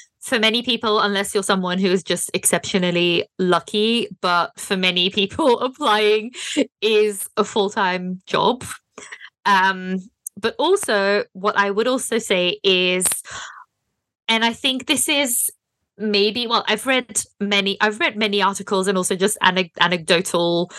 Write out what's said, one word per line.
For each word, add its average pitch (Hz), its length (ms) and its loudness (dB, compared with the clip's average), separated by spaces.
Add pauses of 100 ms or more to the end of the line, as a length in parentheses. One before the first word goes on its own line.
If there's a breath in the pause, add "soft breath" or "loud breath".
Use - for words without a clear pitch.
(200 loud breath)
for - 180 -2
many 220 240 2
people, 226 380 0
unless 202 340 0
you're 202 80 2
someone 185 360 0
who 190 100 2
is 185 140 2
just - 300 -4
exceptionally 175 960 0 (100)
lucky, 208 720 0 (120)
but 175 360 0
for - 200 -4
many 185 340 0
people, 233 500 2
<laughs> 254 80 -2
applying 214 640 0 (480 loud breath)
is 214 560 2
a 208 80 2
full-time 185 800 -2
job. 240 380 0 (800 loud breath)
Um, 190 540 2 (420)
but - 180 -2
also, 214 760 2
what 190 260 -2
I 202 120 2
would 208 160 0
also 247 320 0
say 180 460 0
is, 185 400 2 (1200 loud breath)
and 226 160 2
I 233 80 2
think 262 340 -4
this 285 220 0
is 285 420 0 (460)
maybe, 214 520 0
well, 226 180 0
I've 214 200 -2
read 254 360 -2 (160)
many, 196 420 0
I've 214 200 0
read 311 160 0
many 208 260 0
articles 190 460 0
and 190 100 0
also 185 160 -2
just 185 260 0
anec-, 185 380 2
anecdotal, 170 1000 2